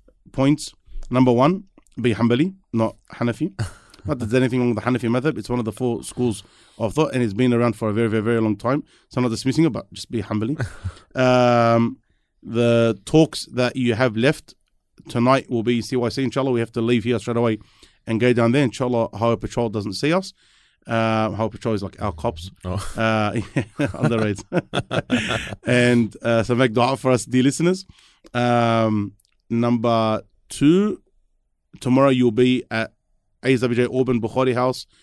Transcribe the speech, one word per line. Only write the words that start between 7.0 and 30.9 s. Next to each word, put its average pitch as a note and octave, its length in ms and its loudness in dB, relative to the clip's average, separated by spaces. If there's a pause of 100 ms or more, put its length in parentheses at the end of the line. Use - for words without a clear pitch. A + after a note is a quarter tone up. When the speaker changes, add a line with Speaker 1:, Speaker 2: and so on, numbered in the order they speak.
Speaker 1:
and B2+ 100 0
it's G2+ 120 -2
been B2 180 2
around A#2 240 2
for A2 140 -4
a - 20 -2
very, A2+ 160 0
very, G#2+ 140 0
very A#2 180 0
long G#2+ 160 0
time. C3 260 -2 (280)
So - 80 -6
I'm B2 60 2
not B2 40 0
dismissing B2+ 360 0
it, C#3 80 2
but - 200 -10
just - 180 -16
be A#2 120 -4
Hanbali. A2+ 320 -4 (600)
Speaker 2:
<laughs> - 0 -
Speaker 1:
Um, B2 840 4 (440)
the A#2 600 2
talks - 480 4
that B2 240 -2
you A#2+ 180 2
have A2 220 0
left C3+ 380 0 (540)
tonight B2+ 420 0
will A#2 120 -2
be A#2 200 0
C B2+ 140 -6
Y A#2+ 120 0
C. C3+ 160 -4
Inshallah, C3 260 -2
we A#2+ 100 0
have A2+ 120 -6
to A#2+ 80 -4
leave A2+ 240 0
here A#2 140 0
straight A#2 180 -6
away A#2 220 0 (480)
and A2 120 -2
go B2 140 4
down A#2 200 2
there. C#3+ 120 4
Inshallah, A#2+ 500 -2
Highway A2+ 220 0
Patrol A#2 320 -4
doesn't G#2 340 -6
see D3 120 0
us. F#3+ 180 -4 (540)
Uh, A2+ 460 0
Highway G#2+ 180 -4
Patrol A2+ 240 -4
is G2 80 -4
like - 180 -10
our G#2 120 -4
cops. F2+ 380 -8 (140)
Speaker 2:
Oh. F#2 160 -4 (160)
Speaker 1:
Uh, A2 500 0
<laughs> - 80 -10
yeah, C#3+ 340 -4 (120)
on C3 80 2
the A#2 100 0
roads. G#2 320 -2
<laughs> - 1120 -4
Speaker 2:
<laughs> - 60 -16
Speaker 1:
And, A#2+ 560 2
uh, A#2 200 2
so A#2+ 120 0
make B2 180 2
dua B2 240 2
for C3 140 0
us, B2 160 2
dear B2+ 160 2
listeners. E3+ 420 0 (480)
Um, A2+ 800 0 (380)
number A#2 720 0 (260)
two, F#3 540 2 (800)